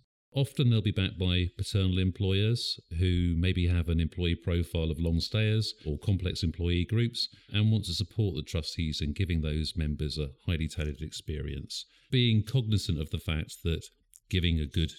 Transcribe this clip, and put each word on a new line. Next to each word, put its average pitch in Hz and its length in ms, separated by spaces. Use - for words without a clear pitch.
Often 135 360
they'll 110 120
be 104 80
backed 95 260
by 90 400
paternal 95 440
employers 98 800
who 87 400
maybe 87 300
have 87 200
an 82 120
employee 85 340
profile 85 560
of 76 80
long 82 220
stayers 107 520
or 73 120
complex 90 440
employee 87 420
groups 117 440
and 107 180
want 107 140
to 85 100
support 98 400
the 73 80
trustees 80 580
in 73 120
giving 85 280
those 76 360
members 76 420
a 73 120
highly 80 200
tailored 76 340
experience. 73 840
Being 120 320
cognizant 107 580
of 76 100
the 82 100
fact - 420
that 82 240
giving 85 300
a 78 80
good 80 320